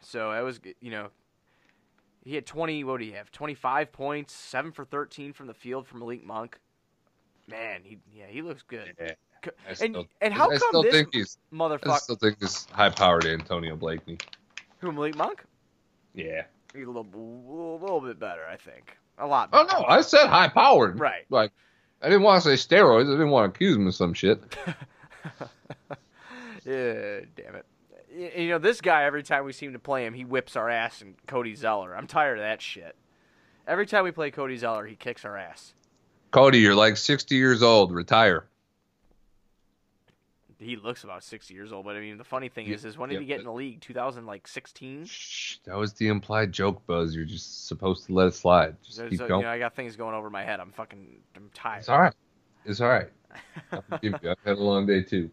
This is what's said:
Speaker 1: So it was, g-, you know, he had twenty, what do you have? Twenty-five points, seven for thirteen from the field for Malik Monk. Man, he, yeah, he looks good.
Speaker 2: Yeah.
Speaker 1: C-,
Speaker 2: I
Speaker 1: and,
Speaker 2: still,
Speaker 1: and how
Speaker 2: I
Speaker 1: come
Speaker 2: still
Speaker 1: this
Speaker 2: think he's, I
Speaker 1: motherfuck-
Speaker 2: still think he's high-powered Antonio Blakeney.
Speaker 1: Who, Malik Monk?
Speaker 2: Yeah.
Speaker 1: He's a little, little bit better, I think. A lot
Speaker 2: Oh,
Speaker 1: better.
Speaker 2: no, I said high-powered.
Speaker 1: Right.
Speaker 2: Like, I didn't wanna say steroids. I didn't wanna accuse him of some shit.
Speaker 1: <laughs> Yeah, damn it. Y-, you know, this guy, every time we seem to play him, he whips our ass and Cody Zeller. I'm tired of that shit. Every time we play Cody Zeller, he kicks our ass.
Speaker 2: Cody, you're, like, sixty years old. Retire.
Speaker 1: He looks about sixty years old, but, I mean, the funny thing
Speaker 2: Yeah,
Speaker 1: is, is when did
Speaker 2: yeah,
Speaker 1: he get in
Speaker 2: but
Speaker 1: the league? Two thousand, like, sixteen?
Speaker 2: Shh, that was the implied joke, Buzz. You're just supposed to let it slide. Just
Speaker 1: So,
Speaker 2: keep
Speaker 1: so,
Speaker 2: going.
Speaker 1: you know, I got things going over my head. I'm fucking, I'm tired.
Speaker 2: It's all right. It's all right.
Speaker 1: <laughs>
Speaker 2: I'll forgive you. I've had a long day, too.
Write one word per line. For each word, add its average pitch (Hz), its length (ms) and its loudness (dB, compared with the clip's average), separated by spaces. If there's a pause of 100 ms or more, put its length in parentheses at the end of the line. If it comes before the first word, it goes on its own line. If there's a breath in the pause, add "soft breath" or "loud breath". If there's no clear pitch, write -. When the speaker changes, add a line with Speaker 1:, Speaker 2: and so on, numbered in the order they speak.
Speaker 1:
So 110 320 -8
it 110 80 -4
was, 123 180 -8
g-, - 220 -20
you 120 100 -18
know, 104 180 -12 (1160)
he 135 100 -14
had 139 120 -10
twenty, 156 360 -8
what 131 180 -8
do 113 40 -10
you 107 80 -16
have? 101 180 -18
Twenty-five 147 600 -6
points, 147 400 -10
seven 147 400 -10
for 143 140 -16
thirteen 143 480 -10
from 135 140 -20
the 110 60 -18
field 127 320 -12
for 123 120 -20
Malik 117 260 -14
Monk. 110 340 -12 (880)
Man, 110 380 -14
he, 101 140 -20 (180)
yeah, 104 100 -20
he 107 140 -16
looks 156 220 -14
good. 104 360 -18
Speaker 2:
Yeah. 82 140 -12 (320)
Speaker 1:
C-, 170 60 -12 (160)
Speaker 2:
I - 20 -18
Speaker 1:
and, - 80 -12
Speaker 2:
still, 208 300 -8 (160)
Speaker 1:
and 208 100 -2
how 254 140 2
Speaker 2:
I - 100 2
Speaker 1:
come 480 140 2
Speaker 2:
still 165 120 4
Speaker 1:
this - 120 2
Speaker 2:
think 151 180 4
he's, 110 240 -6 (160)
I 156 40 -16
Speaker 1:
motherfuck- 151 420 -2
Speaker 2:
still 123 180 -6
think 107 240 0
he's 95 300 -8
high-powered 92 560 4
Antonio 82 500 -6
Blakeney. 82 400 -10 (600)
Speaker 1:
Who, 175 140 -8
Malik 151 240 -6
Monk? 185 280 -6 (680)
Speaker 2:
Yeah. 80 280 -10 (320)
Speaker 1:
He's 135 120 -16
a 123 40 -14
little, 120 880 -14
little 180 200 -4
bit 120 200 -12
better, 87 260 -10
I 90 100 -14
think. - 400 -20 (220)
A 147 80 -8
lot 135 260 2
Speaker 2:
Oh, 294 140 8
Speaker 1:
better. 370 140 0
Speaker 2:
no, - 80 -2
I 208 140 8
said 294 260 6
high-powered. 151 720 6
Speaker 1:
Right. 104 280 -4
Speaker 2:
Like, 110 220 2 (520)
I - 60 -2
didn't 196 140 6
wanna 196 200 8
say 151 120 4
steroids. 139 540 6
I 143 40 2
didn't 151 180 2
wanna 117 180 4
accuse 175 280 2
him 101 120 2
of 87 80 -2
some 85 180 0
shit. 104 260 2
Speaker 1:
<laughs> - 1040 -16 (1200 loud breath)
Yeah, 110 560 -6 (140)
damn - 220 -20
it. - 100 -18 (500)
Y-, 175 200 -12
you 170 140 -4
know, 170 80 0
this 208 220 0
guy, 160 240 2
every 147 180 -2
time 139 220 -2
we 135 80 -12
seem 139 200 -16
to 123 60 -16
play 127 280 -6
him, 113 80 -10
he 127 100 -14
whips 127 320 -6
our 113 140 -4
ass 117 320 -4
and 98 120 -20 (120)
Cody 120 280 -6
Zeller. 104 420 -4
I'm 107 100 -12
tired 143 320 -2
of 104 60 -8
that 107 180 -6
shit. 85 320 -16 (720)
Every 190 200 -2
time 202 180 0
we 180 80 -4
play 156 180 -6
Cody 131 260 -8
Zeller, 113 300 -6
he 110 100 -18
kicks - 280 -12
our 104 120 -12
ass. 87 380 -16 (560)
Speaker 2:
Cody, 131 300 8
you're, 101 140 8
like, 107 220 6
sixty 139 400 -2
years 127 260 4
old. 110 300 8
Retire. 90 520 2 (2250)
Speaker 1:
He 117 180 -12
looks 113 280 -12
about 90 200 -16
sixty - 300 -20
years 104 180 -16
old, 95 120 -14
but, 104 120 -12
I 104 40 -10
mean, 107 180 -14
the 120 60 -20
funny 131 240 -10
thing 113 200 -14
Speaker 2:
Yeah, 104 80 -6
Speaker 1:
is, 104 80 -18
is 110 120 -14
when 123 120 -10
did 143 80 -8
Speaker 2:
yeah, - 40 -8
Speaker 1:
he 139 60 -12
get 139 140 -6
in - 40 -16
Speaker 2:
but 120 60 -14
Speaker 1:
the 113 60 -12
league? 131 240 -14
Two - 120 -20
thousand, 120 340 -8
like, 101 200 -16
sixteen? 135 580 -18
Speaker 2:
Shh, - 600 -14
that 92 120 -12
was 107 180 -4
the 110 140 -2
implied 107 440 -2
joke, 98 340 -2
Buzz. 85 280 -2
You're 80 120 -8
just - 400 -14
supposed 92 400 -6
to 95 80 -6
let 92 140 6
it 85 60 -2
slide. 82 480 4
Just - 160 -20
Speaker 1:
So, 117 100 -12
Speaker 2:
keep 104 100 -4
Speaker 1:
so, 123 100 -8
Speaker 2:
going. 98 120 0
Speaker 1:
you 101 60 -4
know, 117 60 -6
I 120 60 -6
got 120 160 -6
things 117 220 -12
going 110 180 -10
over 107 160 -10
my 101 140 -10
head. 104 160 -8
I'm 92 120 -18
fucking, 104 440 -18 (200)
I'm 101 160 -20
tired. 110 280 -6
Speaker 2:
It's 107 80 -14
all 135 120 6
right. 170 140 4 (500)
It's 104 160 -6
all 120 80 2
right. 104 200 2 (320)
Speaker 1:
<laughs> - 320 -20
Speaker 2:
I'll 185 100 -10
forgive - 400 -6
you. 85 80 -4
I've 90 140 -2
had 101 140 -2
a 101 40 -4
long 101 240 2
day, 98 160 2
too. 90 300 -4